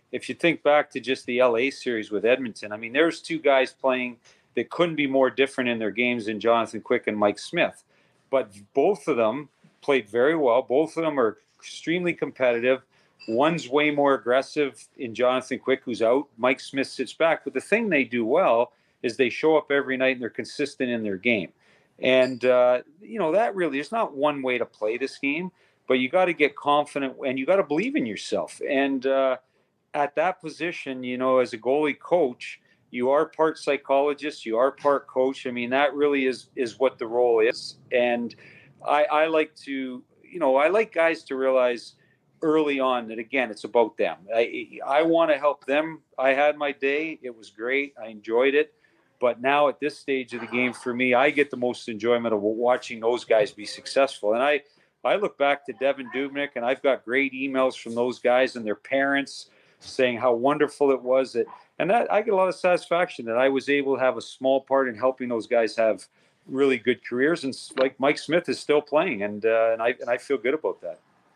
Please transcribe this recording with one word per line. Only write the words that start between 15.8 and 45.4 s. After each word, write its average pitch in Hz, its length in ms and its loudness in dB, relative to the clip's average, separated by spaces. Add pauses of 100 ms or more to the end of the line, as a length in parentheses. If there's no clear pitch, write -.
who's 113 180 -6
out. 127 340 2
Mike 127 240 0
Smith - 260 -6
sits - 260 -8
back. 160 300 0
But 131 120 -8
the 131 60 -4
thing 226 280 -2
they 143 160 2
do 117 200 -2
well 123 480 2 (300)
is 117 140 -4
they 127 120 2
show 156 280 2
up 143 160 -2
every 131 240 0
night 131 160 2
and 127 100 -8
they're 110 80 -6
consistent - 580 -6
in 117 140 -2
their 104 140 -4
game. 104 360 -2 (460)
And, 127 460 2
uh, 123 380 4 (200)
you 220 160 -10
know, 160 140 0
that 208 240 0
really, 156 220 -2
there's 147 120 -6
not 208 240 -2
one 143 260 0
way 127 180 -2
to 117 80 -2
play 110 320 -4
this 131 200 -8
game, 160 320 -4 (380)
but 127 60 2
you 127 140 0
gotta 180 240 2
get 143 220 0
confident 143 640 -2 (100)
and 131 140 -2
you 135 60 -2
gotta 185 180 4
believe 185 320 -2
in 135 100 -2
yourself. 95 640 -6
And, 139 360 0
uh, 135 340 0 (560)
at 143 200 -2
that 175 260 -2
position, 151 640 -8
you 127 160 -6
know, 131 200 4
as 120 140 2
a 117 60 -8
goalie 139 400 0
coach, - 640 -2 (300)
you 123 200 -2
are 151 160 2
part 156 320 -2
psychologist, 139 880 -2
you 110 100 -2
are 131 140 4
part 143 380 0
coach. 131 400 -2
I - 20 -6
mean, 120 200 -6
that 135 240 2
really 143 320 2
is, 123 280 -4
is 120 240 -6
what 131 200 0
the 120 80 -6
role 117 340 2
is. - 360 0 (140)
And 120 440 0 (520)
I, 147 180 2
I 151 220 2
like 156 280 0 (100)
to, 131 380 -8 (200)
you - 160 -16
know, 135 180 2
I 147 120 4
like 214 240 0
guys 165 320 0
to 135 120 -6
realize 127 580 0 (480)
early 151 360 2
on 123 300 0
that, 113 100 -8
again, 120 320 -2
it's - 140 -12
about 110 320 2
them. 87 200 0 (180)
I, 117 500 -2
I 143 180 2
wanna 165 360 2
help 143 260 -2